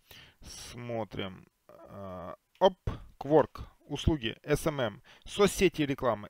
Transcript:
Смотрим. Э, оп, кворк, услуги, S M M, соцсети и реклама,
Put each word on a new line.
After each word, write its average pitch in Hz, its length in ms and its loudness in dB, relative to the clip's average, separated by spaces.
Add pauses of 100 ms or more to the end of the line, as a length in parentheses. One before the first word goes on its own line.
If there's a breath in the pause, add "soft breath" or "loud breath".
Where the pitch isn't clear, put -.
(420 loud breath)
Смотрим. 110 1040 -10 (200)
Э, 92 680 -14 (260)
оп, 190 200 4 (400)
кворк, 139 500 4 (160)
услуги, 139 560 0
S 143 240 -2
M 147 160 -2
M, 107 220 -4 (220 soft breath)
соцсети 185 580 2
и - 20 2
реклама, 120 440 -2